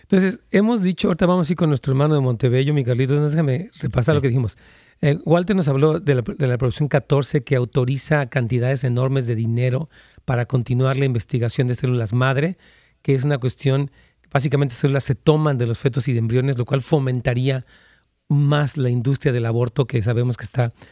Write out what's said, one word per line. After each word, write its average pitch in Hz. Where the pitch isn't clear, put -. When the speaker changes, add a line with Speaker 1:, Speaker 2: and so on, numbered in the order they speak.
Speaker 1:
Entonces, 190
hemos 214
dicho, 185
ahorita 180
vamos 180
a 180
ir -
con 170
nuestro 139
hermano 147
de 143
Montebello, 127
mi 143
Carlitos, 135
déjame 156
repasar 127
Speaker 2:
Sí. 147
Speaker 1:
lo 143
que 135
dijimos. 120
Eh, 143
Walter 175
nos 175
habló 147
de 143
la, 123
de 143
la 123
producción 127
catorce 139
que 135
autoriza 131
cantidades 123
enormes 127
de 117
dinero 120
para 120
continuar 127
la 139
investigación 120
de 123
células 120
madre, 131
que 139
es 131
una 147
cuestión, 135
básicamente 139
células 139
se 135
toman 151
de 120
los 117
fetos 131
y 135
de 117
embriones, 123
lo 120
cual 139
fomentaría 127
más 147
la 127
industria 123
del 120
aborto 120
que 117
sabemos 120
que -
está 117